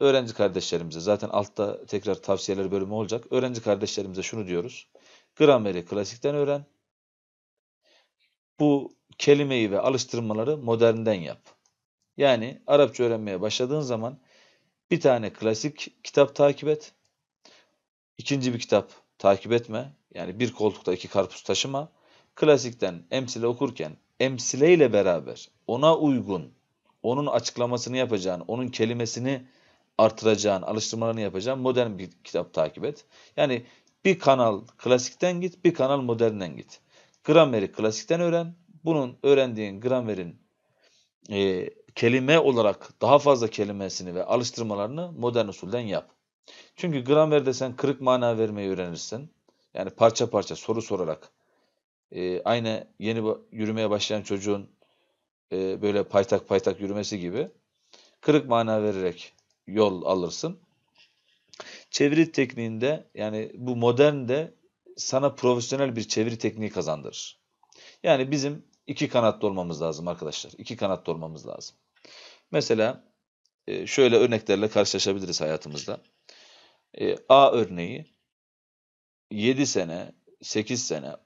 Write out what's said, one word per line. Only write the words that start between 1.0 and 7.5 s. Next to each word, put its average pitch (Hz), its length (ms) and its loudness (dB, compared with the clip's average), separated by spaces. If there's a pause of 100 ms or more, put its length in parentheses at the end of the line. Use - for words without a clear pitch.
zaten 101 280 0
altta 101 580 -4
tekrar 101 280 -4
tavsiyeler 95 560 -2
bölümü 95 220 -4
olacak. 110 380 -6
Öğrenci 123 320 -2
kardeşlerimize 101 600 -2
şunu 107 240 -8
diyoruz. 90 420 -6 (480)
Grameri 107 480 4
klasikten 104 500 -4
öğren. 143 320 -2 (1900)